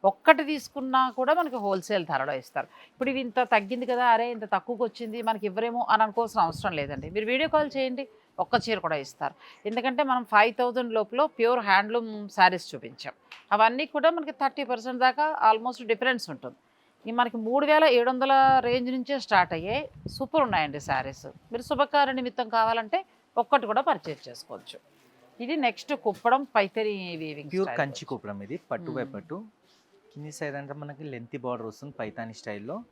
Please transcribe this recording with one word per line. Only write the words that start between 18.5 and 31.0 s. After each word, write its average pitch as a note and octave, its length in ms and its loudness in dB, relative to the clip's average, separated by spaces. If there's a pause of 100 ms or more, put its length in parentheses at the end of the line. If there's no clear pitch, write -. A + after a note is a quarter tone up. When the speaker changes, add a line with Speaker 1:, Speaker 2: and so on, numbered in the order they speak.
Speaker 1:
రేంజ్ B3 300 0
నుంచే C4 200 -4 (120)
స్టార్ట్ F3+ 300 4
అయ్యాయి, G#3 260 -4 (320)
సూపర్ C#4 320 0
ఉన్నాయండి D3+ 420 -2
శారీస్. C3+ 400 -4 (220)
మీరు A#3+ 180 -6
శుభకార్య C#4+ 500 2
నిమిత్తం B3 380 -6
కావాలంటే A3+ 420 0 (380)
ఒక్కటి A#3+ 340 2
కూడా B3 160 2
పర్చేజ్ E3 420 -2
చేసుకోవచ్చు. - 500 -18 (640)
ఇది A#3+ 140 -4 (120)
నెక్స్ట్ - 260 -2 (140)
కుప్పడం A#3 360 2 (140)
పైతరి G#3+ 360 0 (300)
వీవింగ్ D3 320 -10
Speaker 2:
ప్యూర్ F#3+ 140 0
Speaker 1:
స్టైల్ B2 120 -4
Speaker 2:
కంచి C#3 140 0
Speaker 1:
వచ్చి. - 160 -14
Speaker 2:
కుప్పడం, G#2 360 -10
ఇది C#3 100 -10 (140)
పట్టు C3 260 -6
by B2 80 -4
Speaker 1:
మ్మ్. C3+ 100 -14
Speaker 2:
పట్టు. C#3+ 240 -12 (720)
కింది D3+ 280 -16
సైడ్ C#3+ 220 -8
అంటే C#3+ 220 -14
మనకి D3 220 -14 (100)